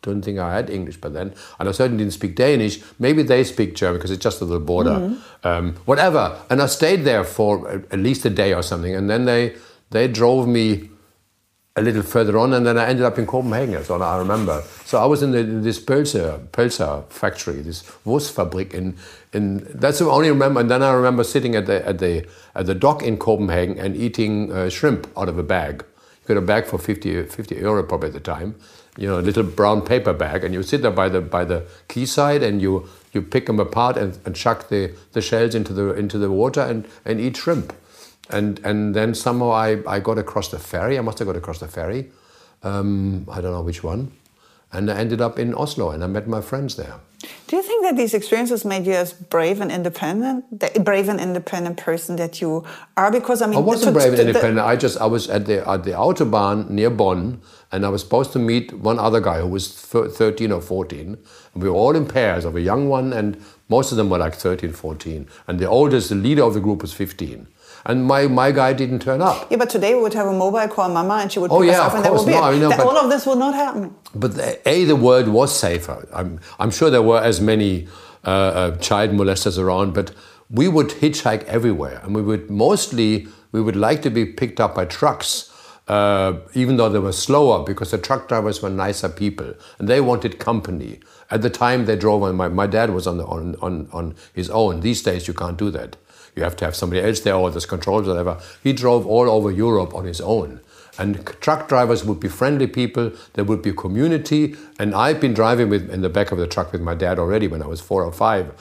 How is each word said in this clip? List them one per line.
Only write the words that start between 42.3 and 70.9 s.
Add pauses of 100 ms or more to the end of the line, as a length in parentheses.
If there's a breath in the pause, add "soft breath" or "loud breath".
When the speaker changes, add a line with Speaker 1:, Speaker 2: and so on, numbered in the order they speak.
Speaker 1:
Um,
I
don't
know
which
one. (600 soft breath)
And
I
ended
up
in
Oslo,
and
I
met
my
friends
there. (520 loud breath)
Speaker 2:
Do
you
think
that
these
experiences
made
you
as
brave
and
independent,
the
brave
and
independent
person
that
you (320 loud breath)
are?
Because,
I
mean,
Speaker 1:
I
wasn't
Speaker 2:
to,
Speaker 1:
brave
and
Speaker 2:
to
the
Speaker 1:
independent.
I
just,
I
was
at
the,
at
the
Autobahn
near
Bonn, (300 soft breath)
and
I
was
supposed
to
meet
one
other
guy
who
was
thir-,
thirteen
or
fourteen. (360 loud breath)
And
we
were
all
in
pairs
of
a
young
one,
and (260 loud breath)
most
of
them
were,
like,
thirteen,
fourteen. (200 loud breath)
And
the
oldest,
the
leader
of
the
group,
was
fifteen. (380 loud breath)
And
my,
my
guy
didn't
turn
up.
Speaker 2:
Yeah,
but
today
we
would
have
a
mobile
call
mama